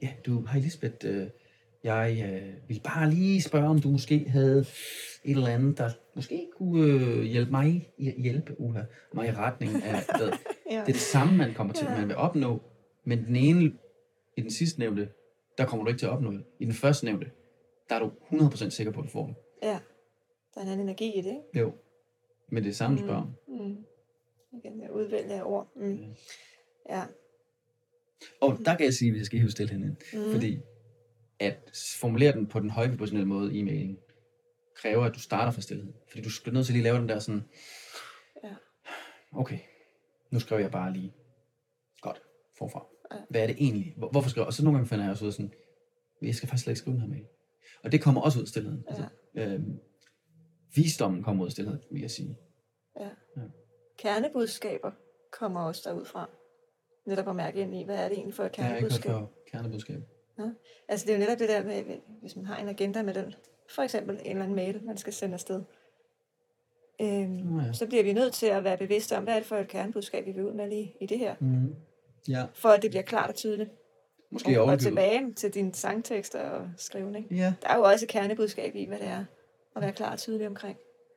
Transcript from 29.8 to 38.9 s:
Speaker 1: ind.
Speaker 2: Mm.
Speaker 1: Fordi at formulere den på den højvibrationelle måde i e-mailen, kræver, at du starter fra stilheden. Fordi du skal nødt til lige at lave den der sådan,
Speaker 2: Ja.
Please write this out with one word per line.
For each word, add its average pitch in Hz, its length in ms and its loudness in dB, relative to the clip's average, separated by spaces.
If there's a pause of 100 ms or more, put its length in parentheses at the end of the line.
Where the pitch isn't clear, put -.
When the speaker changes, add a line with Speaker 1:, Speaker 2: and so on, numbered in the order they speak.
Speaker 1:
ind. 208 420 -6
Speaker 2:
Mm. 214 60 0
Speaker 1:
Fordi - 280 0 (800)
at 101 200 -2 (400)
formulere 127 320 6
den 110 160 0
på 113 120 -2
den 104 100 -2
højvibrationelle 107 580 0
måde 98 280 0
i 104 60 -2
e-mailen, 98 360 -2 (800)
kræver, 113 300 2
at 117 80 0
du - 60 -14
starter 120 320 0
fra - 100 -4
stilheden. - 320 -10 (160)
Fordi 110 140 -14
du 113 60 -6
skal - 240 -6
nødt 127 120 4
til 120 80 0
lige 120 80 4
at 117 120 6
lave 120 80 4
den 113 80 -2
der 110 100 0
sådan, 104 240 -4 (1000)
Speaker 2:
Ja. 214 60 -14 (840)